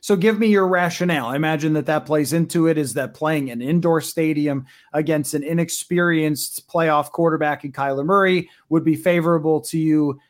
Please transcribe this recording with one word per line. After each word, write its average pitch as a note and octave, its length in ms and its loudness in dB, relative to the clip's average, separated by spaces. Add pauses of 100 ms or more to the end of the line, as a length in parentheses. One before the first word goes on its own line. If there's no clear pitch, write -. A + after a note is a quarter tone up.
so - 120 0
give G#3 240 2
me A3 100 2
your G3 200 4
rationale. F3 560 0
I B2 120 -4
imagine D#3 360 0
that D3+ 140 0
that D#3 180 0
plays D3+ 300 0
into E3 320 2
it, E3 100 2
is C#3 160 -2
that B2+ 220 -6
playing D#3 360 -2
an A#2 120 -10
indoor E3 400 2
stadium D3 640 -2 (260)
against D3+ 400 -2
an D3 100 -4
inexperienced E3 1300 -2
playoff D#3 440 0
quarterback D#3 520 -2
in C#3 80 -10
Kyler C#3 320 -4
Murray F#3 460 0 (180)
would D#3+ 160 0
be D#3 120 2
favorable D#3+ 680 0
to - 160 -6
you D3+ 520 0